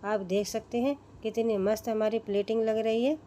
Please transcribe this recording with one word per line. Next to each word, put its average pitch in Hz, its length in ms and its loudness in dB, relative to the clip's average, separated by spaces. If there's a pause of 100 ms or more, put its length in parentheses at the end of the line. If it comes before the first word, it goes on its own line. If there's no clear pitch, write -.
आप 208 180 0
देख 196 240 0
सकते 226 340 -4
हैं 277 160 2 (260)
कितनी 226 360 0
मस्त 214 300 0
हमारी 214 320 0
प्लेटिंग 208 420 0
लग 220 160 2
रही 226 260 2
है। 294 120 2 (100)